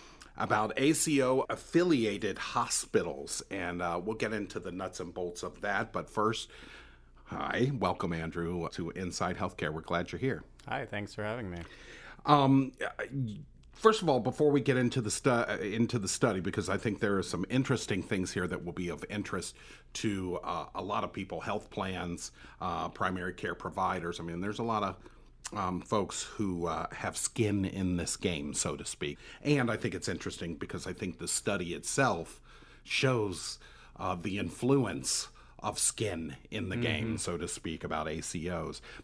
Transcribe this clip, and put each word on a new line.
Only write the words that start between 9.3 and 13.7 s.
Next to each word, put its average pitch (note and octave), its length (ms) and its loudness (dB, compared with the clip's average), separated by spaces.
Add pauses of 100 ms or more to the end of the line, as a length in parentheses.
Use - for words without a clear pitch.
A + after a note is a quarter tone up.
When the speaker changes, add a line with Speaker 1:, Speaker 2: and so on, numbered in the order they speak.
Speaker 1:
Healthcare. F2+ 340 -2
We're D#2 100 -6
glad F2 300 -2
you're E2 80 -6
here. B2 240 -2 (240)
Speaker 2:
Hi, C3 180 -4
thanks G#2 280 -6
for G#2+ 100 -4
having G#2+ 260 -4
me. F2 100 -6 (680)
Speaker 1:
Um, C3+ 480 8 (1000)